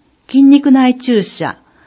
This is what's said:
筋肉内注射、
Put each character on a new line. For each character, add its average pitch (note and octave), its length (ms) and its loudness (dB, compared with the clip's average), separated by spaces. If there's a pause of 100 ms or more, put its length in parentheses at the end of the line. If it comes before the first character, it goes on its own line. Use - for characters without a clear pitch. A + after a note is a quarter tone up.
(300)
筋 C4+ 140 2
肉 C#4+ 280 2
内 B3+ 260 0
注 A#3 260 -4
射、 - 340 -12 (300)